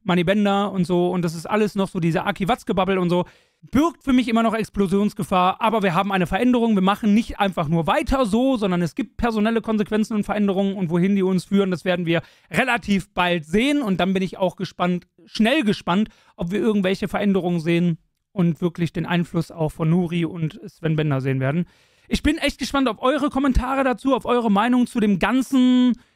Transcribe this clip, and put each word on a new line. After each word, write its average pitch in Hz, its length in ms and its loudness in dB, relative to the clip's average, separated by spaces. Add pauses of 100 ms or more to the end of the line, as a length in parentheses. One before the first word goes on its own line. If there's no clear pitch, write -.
Manni 175 220 2
Bender 202 480 0
und 190 120 0
so. 180 260 0
Und 180 100 -2
das 165 120 -4
ist 165 120 -12
alles 214 300 0
noch 196 120 0
so 185 140 -6
diese 170 240 0
Aki-Watzke-Bubble 190 720 -2
und 175 100 0
so. 180 140 0 (380)
Birgt - 420 0
für 269 100 0
mich 254 160 2
immer 226 120 2
noch 226 120 0
Explosionsgefahr, 196 1040 0
aber 220 240 0
wir 180 100 0
haben 196 200 0
eine 185 140 0
Veränderung. 233 480 2
Wir 190 60 2
machen 202 320 2
nicht - 280 -2
einfach 180 260 0
nur 165 200 0
weiter 269 380 0
so, 247 300 2
sondern 190 260 0
es 165 140 -2
gibt - 220 -8
personelle 226 440 0
Konsequenzen 220 520 0
und 208 100 0
Veränderungen 196 520 0
und 180 140 -4
wohin 175 240 2
die 196 100 2
uns 185 200 0
führen, 196 260 2
das 180 140 -4
werden 180 220 -2
wir 165 160 0 (280)
relativ 208 640 0
bald 175 320 0
sehen. 254 360 0
Und 196 180 -2
dann 190 140 0
bin 190 100 0
ich - 140 -6
auch 180 180 -2
gespannt, 180 520 -4 (180)
schnell 247 380 2
gespannt, 202 440 0 (300)
ob 175 140 -6
wir 214 80 -2
irgendwelche 202 500 0
Veränderungen 190 500 0
sehen 170 380 0 (340)
und 170 300 0
wirklich 170 320 -4
den - 120 -6
Einfluss 175 460 -2
auch 156 220 -4
von 160 160 -2
Nuri 170 340 0
und 160 420 -6
Sven 160 300 -4
Bender 151 240 0
sehen 131 220 -2
werden. 147 240 -2 (420)
Ich - 160 -2
bin 320 140 0
echt 277 220 -4
gespannt 269 280 0
auf 214 140 -4
eure 277 280 0
Kommentare 269 540 0
dazu, 262 320 0
auf 220 80 -4
eure 233 260 0
Meinung 240 380 2
zu 240 140 -2
dem 202 180 2
ganzen 247 800 2 (180)